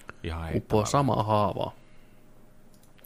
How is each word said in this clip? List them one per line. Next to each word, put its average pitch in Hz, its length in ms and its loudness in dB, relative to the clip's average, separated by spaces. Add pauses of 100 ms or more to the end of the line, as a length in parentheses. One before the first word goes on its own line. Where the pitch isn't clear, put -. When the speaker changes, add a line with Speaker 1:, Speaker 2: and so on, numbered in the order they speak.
(240)
Speaker 1:
Ihan 82 160 -6
Speaker 2:
Uppoaa 82 120 -6
Speaker 1:
heittämällä. 104 340 0
Speaker 2:
samaa 123 380 2
haavaa. 104 480 0 (1300)